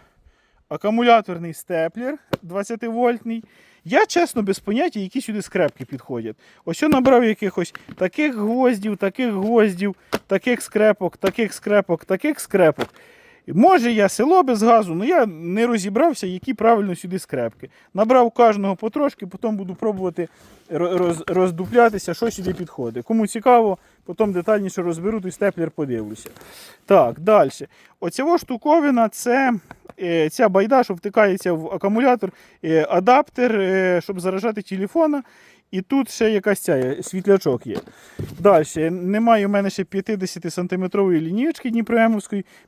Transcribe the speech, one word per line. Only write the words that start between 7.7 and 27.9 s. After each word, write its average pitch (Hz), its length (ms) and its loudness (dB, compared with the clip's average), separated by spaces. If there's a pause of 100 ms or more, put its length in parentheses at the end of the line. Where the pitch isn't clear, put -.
таких 254 400 -2
гвоздів, 214 600 0
таких 214 360 -2
гвоздів, 202 640 0 (320)
таких 233 340 0
скрепок, 208 560 0
таких 196 360 -2
скрепок, 202 520 -2
таких 285 340 -4
скрепок. - 480 2 (600)
Може, 240 440 4
я 208 180 2
село 330 340 2
без 233 200 0
газу, 220 300 4
але 190 140 -4
я 311 180 2
не 180 420 -4
розібрався, 226 600 -2
які 185 260 -6
правильно 208 420 2
сюди 180 240 -8
скрепки. 120 500 -8 (240)
Набрав 226 380 2
кожного 202 440 2
потрошки, 226 520 -4
потім 208 300 -6
буду 190 180 -10
пробувати 185 520 -4 (440)
ро-, 175 260 -2
роз-, 170 360 -2
роздуплятися, 185 800 0
що 226 180 -4
сюди 185 220 -6
підходить. 123 520 -10
Кому 226 220 0
цікаво, 226 500 2 (280)
потім 208 260 -2
детальніше 190 500 -2
розберу, 175 400 -4
той 185 100 -10
степлер 180 400 -2
подивлюся. 113 580 -8 (560)
Так, 156 340 4
далі. 175 320 4 (480)